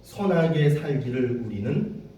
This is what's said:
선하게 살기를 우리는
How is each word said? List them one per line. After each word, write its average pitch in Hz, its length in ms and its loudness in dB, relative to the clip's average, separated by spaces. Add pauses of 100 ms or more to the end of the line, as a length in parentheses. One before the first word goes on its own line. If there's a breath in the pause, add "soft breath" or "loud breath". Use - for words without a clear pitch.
선하게 160 680 2
살기를 123 760 -2
우리는 - 560 -4 (160)